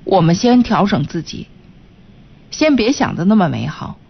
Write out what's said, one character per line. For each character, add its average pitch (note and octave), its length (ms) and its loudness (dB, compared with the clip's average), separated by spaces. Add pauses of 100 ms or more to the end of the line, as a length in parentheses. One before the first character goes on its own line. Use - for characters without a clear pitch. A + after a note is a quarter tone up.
我 F#3+ 160 2
们 E3 140 2
先 B3 280 4
调 G3 240 0
整 D#3 180 -2
自 E3 180 -8
己， - 260 -16 (1000)
先 D4+ 260 2
别 A3+ 160 2
想 - 240 -4
得 E3+ 80 -4
那 G#3 100 4
么 F#3+ 140 4
美 A#2 180 -4
好 - 320 -12 (120)